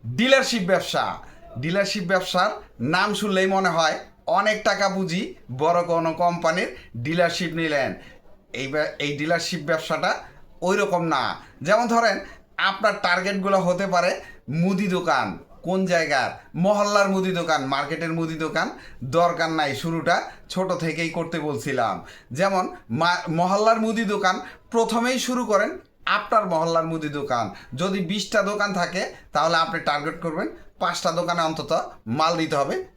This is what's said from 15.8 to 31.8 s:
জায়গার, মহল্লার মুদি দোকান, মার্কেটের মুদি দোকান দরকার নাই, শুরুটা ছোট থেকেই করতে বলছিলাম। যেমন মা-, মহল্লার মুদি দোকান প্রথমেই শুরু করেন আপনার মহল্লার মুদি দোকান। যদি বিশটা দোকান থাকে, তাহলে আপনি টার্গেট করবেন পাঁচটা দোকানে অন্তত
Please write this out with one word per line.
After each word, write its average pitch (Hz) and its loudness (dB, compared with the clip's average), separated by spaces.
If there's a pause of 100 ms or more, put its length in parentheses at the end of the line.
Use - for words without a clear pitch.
জায়গার, 147 0
মহল্লার 202 4
মুদি 190 0
দোকান, 160 0
মার্কেটের 147 -2
মুদি 165 -2
দোকান 160 -2 (340)
দরকার 165 2
নাই, 151 0
শুরুটা 165 -2 (180)
ছোট 185 -2
থেকেই 165 -2
করতে 165 -4
বলছিলাম। 123 -2 (260)
যেমন 185 0 (140)
মা-, 165 0
মহল্লার 202 4
মুদি 220 0
দোকান 190 0 (320)
প্রথমেই 233 2
শুরু 247 -2
করেন 214 2 (280)
আপনার 208 2
মহল্লার 165 2
মুদি 160 -4
দোকান। 135 -2 (260)
যদি 190 -2
বিশটা 202 0
দোকান 202 -2
থাকে, 175 -2 (180)
তাহলে 160 2
আপনি 165 0
টার্গেট 151 -2
করবেন 170 -4 (320)
পাঁচটা 170 0
দোকানে 170 -2
অন্তত 160 -2 (140)